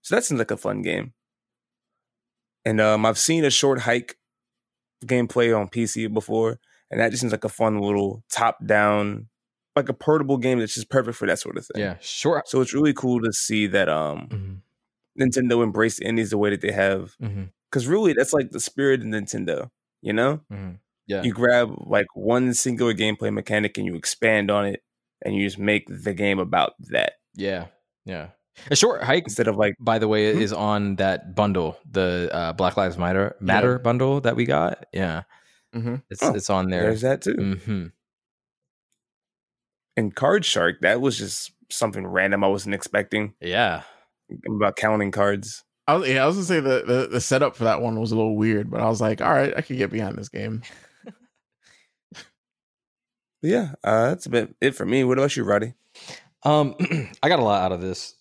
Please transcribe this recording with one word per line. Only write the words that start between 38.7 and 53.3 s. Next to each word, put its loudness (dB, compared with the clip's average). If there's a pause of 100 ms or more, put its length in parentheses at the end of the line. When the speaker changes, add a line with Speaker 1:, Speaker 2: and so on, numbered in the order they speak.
Speaker 1:
And -2
Card 2
Shark, 0
that 4
was 0
just -8 (200)
something -4
random 2
I 4
wasn't -2
expecting. -2
Speaker 2:
Yeah. 0 (640)
Speaker 1:
About 0
counting 2
cards. -2 (220)
Speaker 3:
I 4
was, 0
yeah, 2
I 4
was 2
gonna -4
say 2
the, 2
the, 2
the -2
setup 0
for -4
that 2
one -2
was -2
a 0
little 2
weird, 0
but -4
I 2
was -2
like, 0
"All 2
right, 2
I -4
can -8
get 0
behind -4
this -12
game." -8
Speaker 1:
<laughs> -20 (2250)